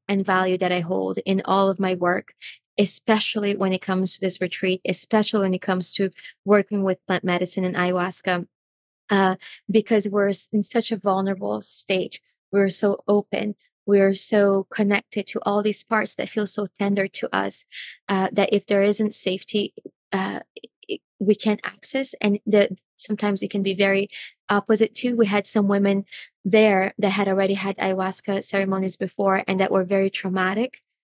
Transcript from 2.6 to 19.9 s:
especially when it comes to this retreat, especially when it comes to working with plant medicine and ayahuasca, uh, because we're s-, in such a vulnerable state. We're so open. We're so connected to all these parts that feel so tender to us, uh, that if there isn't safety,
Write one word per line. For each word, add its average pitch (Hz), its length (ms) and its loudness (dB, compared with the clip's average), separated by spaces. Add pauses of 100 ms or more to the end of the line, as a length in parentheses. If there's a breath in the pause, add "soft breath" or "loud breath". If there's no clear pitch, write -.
especially 208 760 0
when 190 160 0
it 185 100 -2
comes 185 320 -2
to - 60 -6
this 185 200 -4
retreat, 185 440 -2
especially 214 560 0
when 190 140 2
it 180 80 -6
comes 185 320 -2
to 196 160 -2 (340 loud breath)
working 202 400 2
with 185 220 -2
plant 180 180 -2
medicine 180 400 -2
and 180 120 -2
ayahuasca, 180 680 -2 (640)
uh, 190 260 4 (340 loud breath)
because 214 380 2
we're 202 200 2
s-, - 240 -4
in 208 100 2
such 233 300 -2
a 220 40 -4
vulnerable 196 640 -2
state. - 600 -4 (320)
We're 196 180 4
so 202 380 0
open. 208 480 0 (300)
We're 196 280 6
so 196 560 2
connected 202 580 -2
to - 140 -6
all 202 200 0
these 208 200 -2
parts 214 320 -2
that - 160 -6
feel 214 160 -2
so 208 200 -4 (120)
tender 202 300 0
to - 260 -6
us, - 320 -4 (420 loud breath)
uh, 190 240 0
that 196 220 2
if 202 120 0
there 196 160 2
isn't 208 320 0
safety, 202 600 -4 (380)